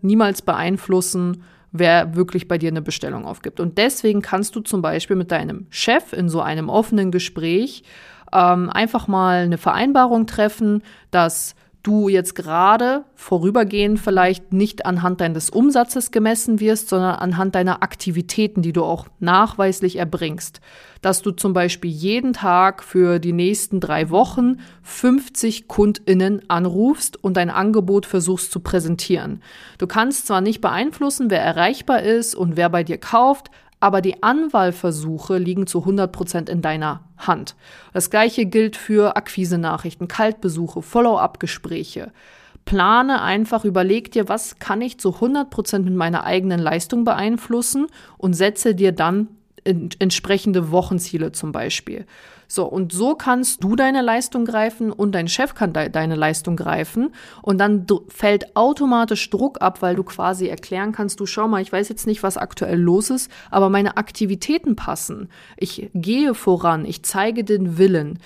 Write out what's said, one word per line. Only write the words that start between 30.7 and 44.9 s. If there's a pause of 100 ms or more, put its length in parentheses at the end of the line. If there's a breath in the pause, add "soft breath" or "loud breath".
wer
erreichbar
ist
und
wer
bei
dir
kauft, (300 soft breath)
aber
die
Anwahlversuche
liegen
zu
hundert
Prozent
in
deiner (140)
Hand. (380 loud breath)
Das
Gleiche
gilt
für
Akquisenachrichten,
Kaltbesuche,
Follow-up-Gespräche. (540 loud breath)
Plane
einfach,
überleg
dir,
was
kann
ich